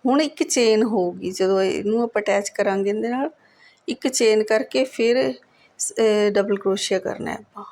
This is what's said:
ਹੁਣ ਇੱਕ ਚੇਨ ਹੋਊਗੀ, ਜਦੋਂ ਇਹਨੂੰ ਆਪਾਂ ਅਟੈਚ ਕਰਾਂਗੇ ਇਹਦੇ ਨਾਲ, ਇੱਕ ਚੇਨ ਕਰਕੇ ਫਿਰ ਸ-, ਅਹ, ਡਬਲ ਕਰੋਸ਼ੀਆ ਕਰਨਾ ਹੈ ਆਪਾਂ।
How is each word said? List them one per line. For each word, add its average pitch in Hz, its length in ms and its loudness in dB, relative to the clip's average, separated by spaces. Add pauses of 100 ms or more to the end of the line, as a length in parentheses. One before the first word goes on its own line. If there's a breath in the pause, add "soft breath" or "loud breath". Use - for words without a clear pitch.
ਹੁਣ 269 160 2
ਇੱਕ 302 240 -2
ਚੇਨ 220 400 4
ਹੋਊਗੀ, 185 460 -2
ਜਦੋਂ 190 320 0
ਇਹਨੂੰ 214 400 0
ਆਪਾਂ 226 200 -2
ਅਟੈਚ 202 280 0
ਕਰਾਂਗੇ 196 400 -2
ਇਹਦੇ 220 180 -2
ਨਾਲ, 269 220 -4 (580 soft breath)
ਇੱਕ - 200 -6
ਚੇਨ 220 360 2
ਕਰਕੇ 220 420 0
ਫਿਰ 240 360 0 (560 soft breath)
ਸ-, - 160 -8
ਅਹ, 208 380 2
ਡਬਲ 202 240 0
ਕਰੋਸ਼ੀਆ 196 420 -2
ਕਰਨਾ - 320 -6
ਹੈ - 60 -6
ਆਪਾਂ। - 360 -16